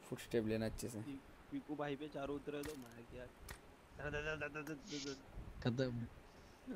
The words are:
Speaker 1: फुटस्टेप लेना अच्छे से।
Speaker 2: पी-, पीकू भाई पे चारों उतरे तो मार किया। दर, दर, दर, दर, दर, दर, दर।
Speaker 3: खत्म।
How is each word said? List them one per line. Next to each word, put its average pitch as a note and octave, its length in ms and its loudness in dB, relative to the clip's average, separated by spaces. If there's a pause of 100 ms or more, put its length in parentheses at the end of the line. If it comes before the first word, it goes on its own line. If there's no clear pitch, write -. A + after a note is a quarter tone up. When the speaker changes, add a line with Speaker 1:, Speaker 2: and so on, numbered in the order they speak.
Speaker 1:
फुटस्टेप A#2+ 420 4
लेना A2 200 6
अच्छे - 240 2
से। G#2+ 120 -2
Speaker 2:
पी-, - 500 -8
पीकू C#3 240 -2
भाई D3 200 2
पे D3 120 -4
चारों C#3+ 280 2
उतरे D3 280 2
तो D3+ 120 0
मार A#2 260 -8
किया। B2 240 -8
दर, - 840 -6
दर, D3+ 260 4
दर, D3 120 2
दर, D3+ 120 -2
दर, D3+ 120 -2
दर, C#3+ 400 -2
दर। - 20 -2 (480)
Speaker 3:
खत्म। A#2+ 440 4 (680)